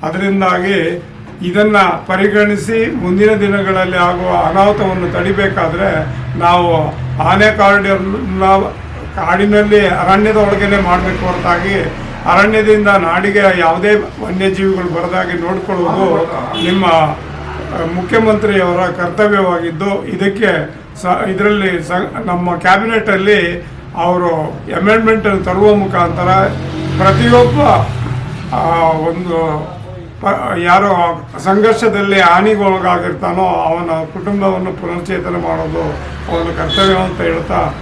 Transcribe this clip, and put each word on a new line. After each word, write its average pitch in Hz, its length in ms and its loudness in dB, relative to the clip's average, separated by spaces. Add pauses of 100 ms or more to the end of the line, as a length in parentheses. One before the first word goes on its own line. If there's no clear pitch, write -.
ಅದರಿಂದಾಗಿ 180 960 0 (380)
ಇದನ್ನ 208 360 2
ಪರಿಗಣಿಸಿ 208 1160 0
ಮುಂದಿನ 196 380 2
ದಿನಗಳಲ್ಲಿ 190 640 0
ಆಗುವ 175 520 0
ಅನಾಹುತವನ್ನು 190 640 2
ತಡಿಬೇಕಾದ್ರೆ 180 920 -2 (340)
ನಾವು 175 480 2 (340)
ಆನೆ 202 360 4
ಕಾರಿಡಾರ್‌ನ 196 840 2 (720)
ಕಾಡಿನಲ್ಲಿ 208 720 2
ಅರಣ್ಯದ 202 500 2
ಒಳಗೇನೆ 202 440 2
ಮಾಡ್ಬೇಕು 180 440 0
ಹೊರತಾಗಿ 175 560 -2 (440)
ಅರಣ್ಯದಿಂದ 208 640 4
ನಾಡಿಗೆ 190 720 2
ಯಾವುದೇ 175 360 2
ವನ್ಯಜೀವಿಗಳು 190 960 -2
ಬರದಾಗೆ 175 400 -2
ನೋಡ್ಕೊಳ್ಳೋದು 180 840 0 (460)
ನಿಮ್ಮ, 185 220 2
ಆ, 160 300 4 (800)
ಮುಖ್ಯಮಂತ್ರಿಯವರ 196 880 2
ಕರ್ತವ್ಯವಾಗಿದ್ದು, 180 1200 0
ಇದಕ್ಕೆ 190 680 -2 (260)
ಸ-, 180 340 0
ಇದರಲ್ಲಿ 190 520 0
ಸ-, - 380 -4
ನಮ್ಮ 175 300 -2
ಕ್ಯಾಬಿನೆಟಲ್ಲಿ 196 1200 0 (200)
ಅವರು 175 360 0 (440)
ಅಮೆಂಡ್ಮೆಂಟನ್ನು 208 680 2
ತರುವ 202 320 4
ಮುಖಾಂತರ 180 540 0 (680)
ಪ್ರತಿಯೊಬ್ಬ, 240 640 4 (920)
ಆ, 165 360 2
ಒಂದು 160 760 -2 (540)
ಪ-, 196 420 -2
ಯಾರೋ 180 640 2 (120)
ಸಂಘರ್ಷದಲ್ಲಿ 202 800 2
ಹಾನಿಗೊಳಗಾಗಿರ್ತಾನೋ 185 1300 2
ಅವನ 170 600 -2
ಕುಟುಂಬವನ್ನು 185 640 -2
ಪುನಶ್ಚೇತನ 180 580 -6
ಮಾಡೋದು 165 520 -4 (500)
ಅವನ 165 200 -2
ಕರ್ತವ್ಯ 190 440 0
ಅಂತ 185 260 -4
ಹೇಳ್ತಾ 165 600 -2